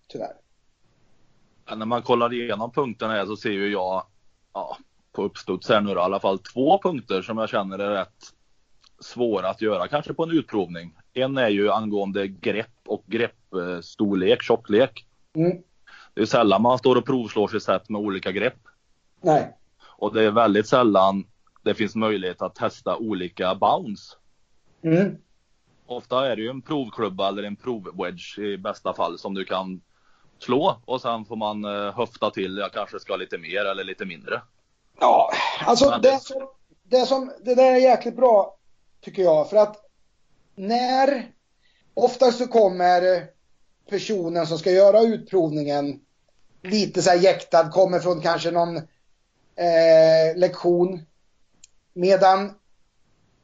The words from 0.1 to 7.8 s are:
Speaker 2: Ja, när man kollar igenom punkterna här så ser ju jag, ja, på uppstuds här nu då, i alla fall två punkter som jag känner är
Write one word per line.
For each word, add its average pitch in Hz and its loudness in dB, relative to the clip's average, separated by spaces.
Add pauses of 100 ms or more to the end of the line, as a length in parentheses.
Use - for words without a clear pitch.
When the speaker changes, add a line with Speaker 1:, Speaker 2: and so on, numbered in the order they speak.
Speaker 2:
Ja, 110 -14
när 110 -10
man 120 -4
kollar 120 0
igenom 117 -6
punkterna 117 -4
här 98 -2
så 104 -8
ser 110 -6
ju 101 -4
jag, 92 -6 (480)
ja, 78 -12 (360)
på - -6
uppstuds - -8
här 110 2
nu 101 -4
då, 87 -2
i 87 0
alla 98 -4
fall 95 -2
två 151 -2
punkter 113 -4
som 113 -8
jag 110 -4
känner 98 -6
är 101 -6